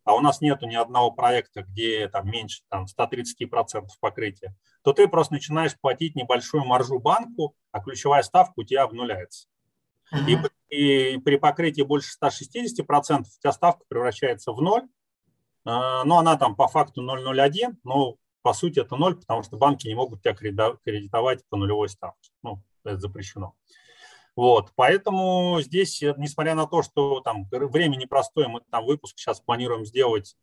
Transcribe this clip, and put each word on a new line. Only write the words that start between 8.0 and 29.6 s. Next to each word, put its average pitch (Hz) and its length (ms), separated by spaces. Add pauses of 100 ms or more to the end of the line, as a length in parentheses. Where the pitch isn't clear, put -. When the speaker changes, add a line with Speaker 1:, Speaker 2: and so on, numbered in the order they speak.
Speaker 1:
ставка 180 360
у 113 60
тебя 127 200
обнуляется. 113 640 (640)
И 143 240
Speaker 2:
Мгм. 160 80
Speaker 1:
п-, - 320
и 135 420
при 139 200
покрытии 151 440
больше 143 300
ста - 180
шестидесяти - 520
процентов 143 540
у - 60
тебя 139 100
ставка - 360
превращается 120 640
в 113 100
ноль, 214 220
э, - 20 (800)
но 131 540
она 165 180
там 120 180
по 131 120
факту 143 340
ноль 131 220
ноль 131 180
один, 185 420
но 131 340 (240)
по 123 100
сути 156 280
это 127 180
ноль, 175 180
потому 117 280
что - 120
банки 135 320
не 110 80
могут 120 260
тебя 110 120
кредо-, 107 500
кредитовать 113 640
по - 80
нулевой 104 320
ставке. - 440 (100)
Ну, 104 200 (220)
это 101 160
запрещено. 98 560 (800)
Вот, 120 400
поэтому 185 840
здесь, 160 420
э, 143 140
несмотря 147 380
на 160 120
то, 170 140
что 139 400
там 104 300
р-, 131 160
время 143 280
непростое, 135 540
мы 117 200
там 113 160
выпуск 147 320
щас - 220
планируем 117 460